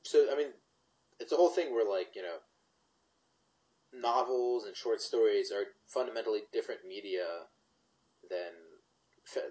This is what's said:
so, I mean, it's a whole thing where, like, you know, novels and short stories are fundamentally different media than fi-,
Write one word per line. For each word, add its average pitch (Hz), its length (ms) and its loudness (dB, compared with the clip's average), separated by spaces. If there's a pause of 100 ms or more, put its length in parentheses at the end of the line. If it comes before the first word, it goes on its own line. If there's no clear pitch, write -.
so, - 280 4
I 139 60 -2
mean, 143 160 -2 (640)
it's 120 140 -6
a - 20 0
whole 170 140 8
thing 165 240 -2
where, 113 160 2
like, 95 260 -4
you 98 60 -10
know, 87 160 -8 (1600)
novels 123 720 2
and 95 100 -12
short 113 260 -2
stories 104 500 4
are 101 120 -2 (240)
fundamentally 117 540 -2 (120)
different - 340 -4
media 95 380 -6 (1040)
than 87 220 -6 (720)
fi-, - 280 -6